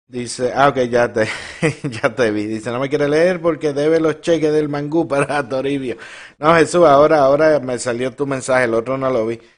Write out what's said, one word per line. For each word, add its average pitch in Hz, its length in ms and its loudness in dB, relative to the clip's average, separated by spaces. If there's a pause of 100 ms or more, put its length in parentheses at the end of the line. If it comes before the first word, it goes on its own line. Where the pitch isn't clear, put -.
dice, 123 460 -6
ah, 139 160 4
ok, 131 80 -4 (120)
ya 120 220 2
te, 110 160 0 (320)
<laughs> 143 420 -4
ya 123 120 -2
te 113 160 2
vi. 104 160 -4
Dice, 110 240 -6
"No 120 100 -4
me 135 80 -4
quiere 143 200 0
leer 165 320 2
porque 156 320 -2
debe 156 280 2
los 151 200 -2
cheques 156 320 0
del 151 160 0
mangú 147 380 -2
para 139 360 -2
<laughs> 123 60 -8
Toribio." 135 480 -4 (420)
No, 151 160 2
Jesús, 170 320 4
ahora, 151 320 6
ahora 143 420 4
me 127 180 -6
salió 123 340 -4
tu 143 140 -6
mensaje, 131 380 0
el 113 100 0
otro 120 240 -2
no 131 120 -2
lo 113 160 0
vi. 117 120 -6 (200)